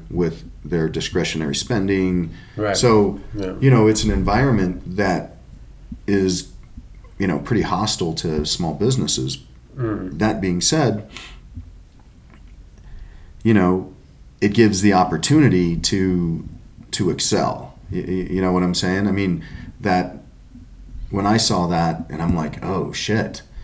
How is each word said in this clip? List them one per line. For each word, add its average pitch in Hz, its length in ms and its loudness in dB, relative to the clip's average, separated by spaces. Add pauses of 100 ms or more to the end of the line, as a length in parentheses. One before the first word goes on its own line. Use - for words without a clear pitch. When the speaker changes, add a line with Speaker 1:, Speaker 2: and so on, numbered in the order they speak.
(100)
Speaker 1:
with 82 340 -2 (220)
their 80 240 0
discretionary 80 640 -4
spending. 95 720 0 (300)
Speaker 2:
Right. 104 180 0
Speaker 1:
So, 107 440 4 (140)
Speaker 2:
Yeah. 95 240 -6
Speaker 1:
you 135 120 6
know, 110 160 8
it's 107 180 4
an 107 60 4
environment 98 880 0
that 90 380 -2 (680)
is, 95 420 0 (720)
you 98 80 0
know, 80 120 0
pretty 104 240 0
hostile 90 520 -2
to 78 300 -2
small 80 300 -4
businesses. - 640 -2 (400)
Speaker 2:
Mm. 101 400 -6
Speaker 1:
That 110 240 0
being 90 180 0
said, 113 440 0 (2500)
you 113 120 6
know, 92 380 2 (480)
it 104 140 2
gives 101 280 6
the 104 100 6
opportunity 90 840 4
to, 87 680 0 (480)
to 92 180 0
excel. - 640 -2 (160)
Y-, 90 160 -4
y-, 90 60 -4 (180)
you 92 100 0
know 92 120 2
what 90 100 4
I'm 90 120 2
saying? 95 320 0
I 98 60 2
mean, 95 320 0 (360)
that 90 360 0 (960)
when 98 160 0
I 110 100 4
saw 95 320 2
that 82 420 0
and 78 120 -6
I'm 85 120 2
like, 78 300 -4
"Oh 87 280 -4
shit, - 500 -2 (220)